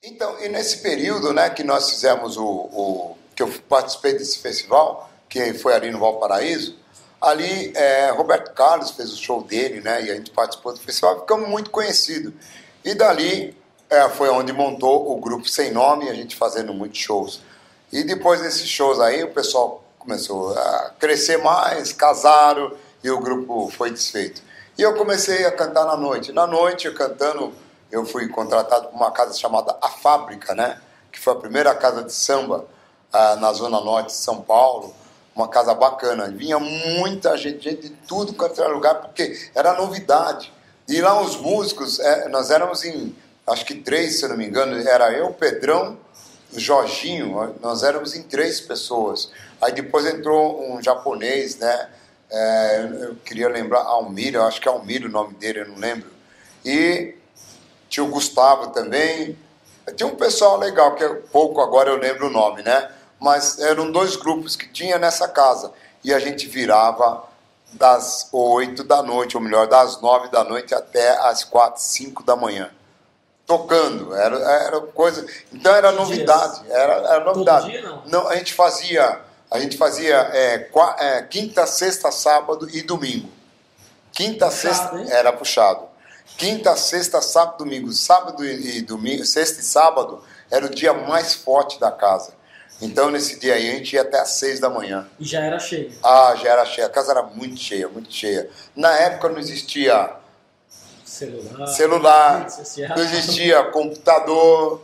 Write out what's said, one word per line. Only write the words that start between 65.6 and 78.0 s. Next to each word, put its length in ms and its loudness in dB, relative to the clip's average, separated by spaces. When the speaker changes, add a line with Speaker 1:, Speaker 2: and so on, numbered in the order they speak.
Speaker 1:
E 100 0
a 40 4
gente 280 -6
virava 800 2
das 600 4
oito 520 0
da 180 4
noite, 340 -2
ou 60 -4
melhor, 240 2
das 340 6
nove 280 2
da 160 2
noite 300 -6
até 360 0
às 180 0
quatro, 380 2
cinco 400 -8
da 140 2
manhã. 340 -6
Tocando, 680 0
era, 220 0
era 460 0
coisa. 440 -2
Então 240 4
era 160 8
Speaker 2:
Todos 140 0
os 60 -6
Speaker 1:
novidade, 500 2
Speaker 2:
dias? 160 -16
Speaker 1:
era, 160 4
era 300 2
Speaker 2:
Todo 40 -2
Speaker 1:
novidade. 340 4
Speaker 2:
dia, 120 -10
não? 240 -14